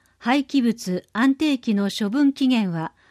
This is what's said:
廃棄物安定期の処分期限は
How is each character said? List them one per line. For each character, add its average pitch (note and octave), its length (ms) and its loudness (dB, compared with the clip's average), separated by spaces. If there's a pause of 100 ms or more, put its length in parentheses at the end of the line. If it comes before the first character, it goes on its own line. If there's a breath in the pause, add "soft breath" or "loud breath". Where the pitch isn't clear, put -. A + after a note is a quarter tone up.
(200)
廃 C4+ 260 0
棄 C4+ 180 0
物 A3 480 -2
安 C4+ 240 2
定 D4 240 0
期 A3 160 -2
の G3+ 140 0
処 G3+ 200 -4
分 C#4 220 2
期 C4+ 160 -2
限 A3 240 0
は E3 220 -4 (180 soft breath)